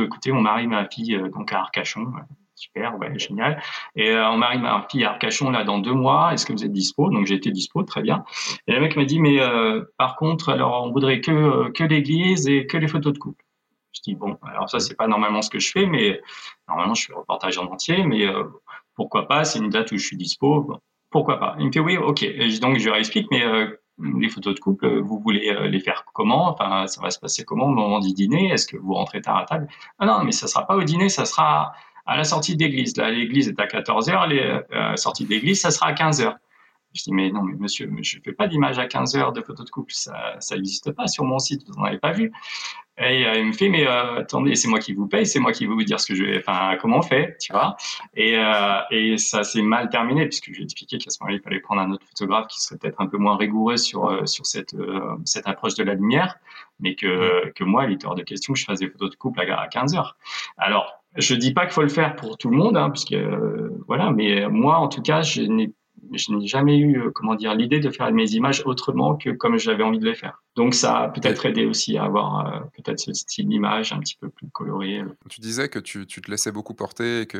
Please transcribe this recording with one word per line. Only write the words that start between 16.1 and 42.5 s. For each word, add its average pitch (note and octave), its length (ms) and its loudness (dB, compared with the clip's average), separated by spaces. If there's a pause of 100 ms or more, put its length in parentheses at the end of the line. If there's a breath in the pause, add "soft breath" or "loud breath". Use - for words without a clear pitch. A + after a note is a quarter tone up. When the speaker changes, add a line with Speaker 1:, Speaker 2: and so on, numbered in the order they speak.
Speaker 1:
normalement, F2+ 260 0
je - 120 -2
fais - 60 -16
le F2+ 60 -10
reportage F#2 400 -4
en F2+ 80 -4
entier, E3 380 0
mais, G#2+ 220 2
euh, - 180 0 (520 loud breath)
pourquoi - 320 -2
pas, D3 160 4
c'est - 160 -2
une G#2 100 0
date A2 220 0
où G#2 40 -2
je - 80 -2
suis - 120 -6
dispo, C#3 460 2
bon, - 160 -6 (320)
pourquoi C#3+ 280 2
pas ? » - 220 -2
Il D3 60 2
me B2+ 60 0
fait, « D#3 80 2
Oui, F3 160 2
ok. » - 280 0
Et A#2 260 0
je, A2 100 -2
donc, B2+ 180 4
je G#2+ 100 2
lui G#2+ 100 4
explique, « D3 320 0
Mais, B2 140 2
euh, A2 360 0 (180)
les - 300 0
photos G2+ 260 -4
de - 60 -14
couple, G2 260 0
euh, A#2 140 2
vous G#2 200 -4
voulez, G#2+ 300 0
euh, G2+ 180 0
les F#2+ 120 2
faire - 240 -4 (100)
comment ? C3 360 4
Enfin, G2 360 -2
ça - 140 -8
va F#2+ 100 -2
se - 100 -6
passer - 240 -6
comment B2 220 0
au C#3+ 80 4
moment G#2 260 2
du F#2+ 120 0
dîner ? C3+ 380 2
Est-ce - 160 0
que - 100 -12
vous F#2+ 180 -4
rentrez - 260 -4
tard G#2+ 160 -2
à - 80 0
table ? » « D3+ 240 -4 (300 loud breath)
Ah G3+ 80 2
non, G#3+ 180 4
mais A#2 80 0
ça - 140 -2
sera - 200 0
pas G3 100 2
au F#3+ 80 4
dîner, F3 240 2
ça C3+ 160 0
sera D3+ 480 2 (340 loud breath)
à B2+ 120 0
la D#3 60 2
sortie D#3 300 0
de D#3 80 2
l'église. C3 360 0
Là, A2+ 120 0
l'église A#2+ 380 2
est - 100 -6
à G#2+ 80 2
quatorze A2 440 0
heures, F#3 160 2
les, D3 140 2
euh, - 560 -2
sortie - 280 -4
de - 60 -4
l'église, C3+ 320 2
ça E3+ 80 2
sera D#3+ 160 2
à D#3+ 80 0
quinze D#3 260 2
heures. » A2 160 0 (560 soft breath)
Je - 100 -12
dis, « G2 120 -6
Mais F#2+ 160 2
non, G#2 120 -2
mais F#2+ 160 -4
monsieur, G2+ 320 -6
mais G#2+ 120 -6
je - 220 -6
fais - 80 -10
pas G#3 140 0
d'image C#3 320 0
à B2+ 80 -2
quinze C3 300 -2
heures C3 160 0
de A3+ 80 -6
photos - 240 -14
de - 60 -20
couple, - 220 -10
ça, - 460 -8
ça - 180 -8
existe G2 360 -6
pas - 140 -4
sur - 180 -2
mon C3 140 0
site, C3+ 280 -4
vous - 140 -18
en G2+ 40 -2
avez G2+ 140 -2
pas E3 140 0
vu. » A3 180 0 (680 loud breath)